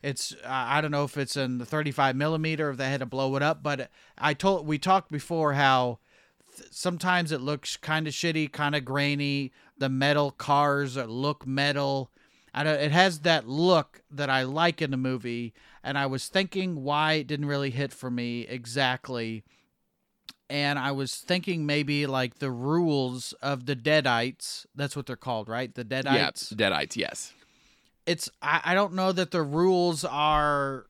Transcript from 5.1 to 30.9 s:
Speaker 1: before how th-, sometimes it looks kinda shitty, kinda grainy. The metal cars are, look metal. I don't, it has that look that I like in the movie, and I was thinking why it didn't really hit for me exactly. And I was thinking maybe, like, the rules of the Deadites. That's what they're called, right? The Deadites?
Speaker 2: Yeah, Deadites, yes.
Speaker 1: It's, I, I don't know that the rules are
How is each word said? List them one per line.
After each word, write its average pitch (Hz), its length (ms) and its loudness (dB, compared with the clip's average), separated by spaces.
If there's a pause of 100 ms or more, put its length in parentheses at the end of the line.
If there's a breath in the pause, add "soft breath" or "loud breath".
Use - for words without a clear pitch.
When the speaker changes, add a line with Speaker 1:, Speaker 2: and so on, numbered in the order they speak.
Speaker 1:
before 151 420 0
how 131 460 4 (580 soft breath)
th-, - 140 -20
sometimes 175 600 0
it 147 100 -2
looks 143 360 -6
kinda 156 340 -2
shitty, 156 400 -2
kinda 147 300 -2
grainy. 143 680 -2 (260 soft breath)
The 135 120 0
metal 143 420 2
cars 143 680 2
are, 123 100 -4
look 131 400 -4
metal. 139 640 0 (420 soft breath)
I 143 100 -2
don't, 151 160 2
it 147 120 0
has 170 300 4
that 151 260 2
look 160 540 2 (100)
that 143 180 -4
I 131 140 2
like 165 380 0
in 139 100 -2
the 131 60 -2
movie, 120 560 -4 (300 loud breath)
and 139 140 -4
I 139 80 0
was 131 220 -4
thinking 185 560 -2
why 151 300 2
it 147 140 -2
didn't 147 200 -2
really 139 240 -2
hit 135 220 -4
for 127 180 -8
me 120 300 -4
exactly. 120 1000 -4 (1080 soft breath)
And 143 260 0
I 135 140 -2
was 135 240 -4
thinking 175 500 -2
maybe, 147 400 2
like, 131 320 -2
the 135 140 -4
rules 135 920 0
of 131 240 -4
the 135 100 -2
Deadites. 127 1000 0
That's 143 200 -6
what 139 120 -8
they're 127 80 -6
called, 110 340 -6
right? 117 240 -4
The 120 100 -8
Deadites? 131 220 -4 (460)
Speaker 2:
Yeah, 107 180 2
Deadites, 76 260 -2
yes. - 380 -6 (720 soft breath)
Speaker 1:
It's, - 240 -2 (140)
I, 151 200 2
I 170 120 2
don't 196 180 2
know 185 180 2
that 180 200 -2
the 175 100 0
rules 175 640 2
are 143 840 2